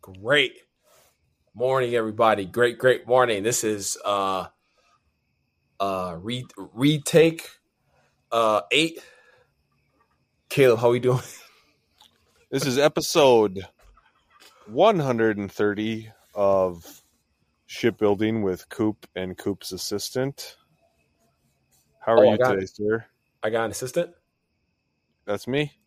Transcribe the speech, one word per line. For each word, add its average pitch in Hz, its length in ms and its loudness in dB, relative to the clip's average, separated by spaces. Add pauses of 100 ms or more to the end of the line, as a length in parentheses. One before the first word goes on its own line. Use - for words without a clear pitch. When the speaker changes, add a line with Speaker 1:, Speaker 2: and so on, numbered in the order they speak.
Speaker 1:
great 117 520 0 (1000)
morning, 127 440 -2
everybody. 110 480 2
Great, 117 340 0
great 127 300 2
morning. 120 340 2
This 117 220 -2
is, 104 400 -4
uh, 95 420 -2 (1300)
uh, 92 400 -6
re-, 123 260 -10 (100)
retake, 151 960 0 (800)
uh, 110 300 2 (100)
eight. 156 300 0 (1500)
Caleb, 127 300 4
how 120 140 4
we 123 80 0
doing? 123 240 0
<laughs> - 60 -20 (1200)
Speaker 2:
This 139 120 -4
is 131 140 0
episode 127 880 2 (1000)
one 175 320 2
hundred 113 360 0
and 98 140 -8
thirty 107 640 -4 (200)
of 95 680 -2 (640)
Shipbuilding 107 760 -2
with 92 260 -6
Coop 107 360 -4 (120)
and 92 200 -8
Coop's - 360 -8
assistant. 127 840 -8 (1400)
How - 140 -2
are 117 120 6
Speaker 1:
Oh, 127 40 8
I 110 60 4
Speaker 2:
you 107 40 -4
Speaker 1:
got 127 140 2
Speaker 2:
today, 95 140 -4
sir? 107 380 -4 (380)
Speaker 1:
I 110 80 -2
got 113 140 -2
an 107 80 -6
assistant? 170 400 -6 (1120)
Speaker 2:
That's 104 220 -6
me. 143 240 -4 (140)